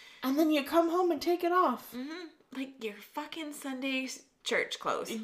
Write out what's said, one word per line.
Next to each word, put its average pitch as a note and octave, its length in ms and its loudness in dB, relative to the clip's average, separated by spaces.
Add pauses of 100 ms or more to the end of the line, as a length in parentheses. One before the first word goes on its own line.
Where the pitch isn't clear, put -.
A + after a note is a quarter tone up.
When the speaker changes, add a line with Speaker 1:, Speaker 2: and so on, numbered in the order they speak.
(220)
Speaker 1:
And C4 160 2
then D#4 140 6
you D4 100 4
come E4 280 4
home F4+ 200 4
and D4 100 0
take F4 220 0
it E4+ 100 2
off. E4+ 400 2
Speaker 2:
Mm-hmm. D#4 340 -10 (300)
Like, C4+ 260 -10
your G#3+ 120 -6 (200)
fucking D4+ 380 -8
Sunday C4 520 -4
s-, - 160 -8 (240)
church - 360 -2
clothes. - 300 -2 (140)